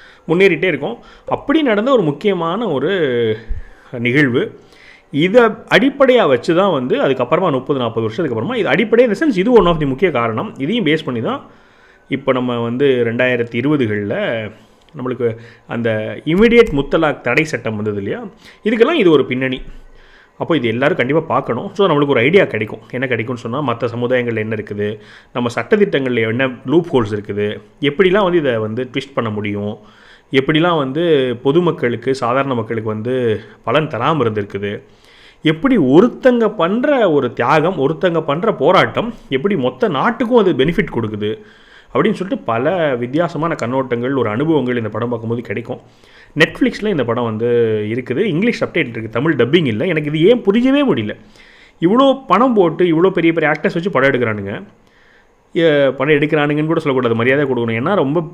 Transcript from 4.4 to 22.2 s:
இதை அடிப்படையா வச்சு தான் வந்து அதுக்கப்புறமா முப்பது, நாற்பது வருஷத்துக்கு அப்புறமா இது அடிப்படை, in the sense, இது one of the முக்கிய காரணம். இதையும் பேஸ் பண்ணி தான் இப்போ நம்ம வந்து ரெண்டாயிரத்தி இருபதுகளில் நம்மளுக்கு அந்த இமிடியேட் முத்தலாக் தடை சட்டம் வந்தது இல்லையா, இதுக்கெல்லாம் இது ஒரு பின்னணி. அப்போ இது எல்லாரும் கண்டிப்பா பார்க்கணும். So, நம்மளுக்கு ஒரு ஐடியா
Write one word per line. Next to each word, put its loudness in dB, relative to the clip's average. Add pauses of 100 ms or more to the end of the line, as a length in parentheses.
இதை 4
அடிப்படையா 2
வச்சு 2
தான் 2
வந்து -2
அதுக்கப்புறமா 0
முப்பது, -2
நாற்பது -2
வருஷத்துக்கு -2
அப்புறமா -4
இது -2
அடிப்படை, 4
in 0
the 0
sense, 0
இது 2
one 6
of 2
the 0
முக்கிய 0
காரணம். -2
இதையும் -2
பேஸ் 0
பண்ணி -6
தான் -6 (640)
இப்போ -4
நம்ம -2
வந்து 0
ரெண்டாயிரத்தி -2
இருபதுகளில் -2 (460)
நம்மளுக்கு -4 (300)
அந்த -4
இமிடியேட் 4
முத்தலாக் 0
தடை 0
சட்டம் -6
வந்தது -4
இல்லையா, -6 (400)
இதுக்கெல்லாம் 2
இது 6
ஒரு 4
பின்னணி. -4 (760)
அப்போ -2
இது 0
எல்லாரும் 0
கண்டிப்பா 0
பார்க்கணும். -4
So, 2
நம்மளுக்கு 2
ஒரு 2
ஐடியா 4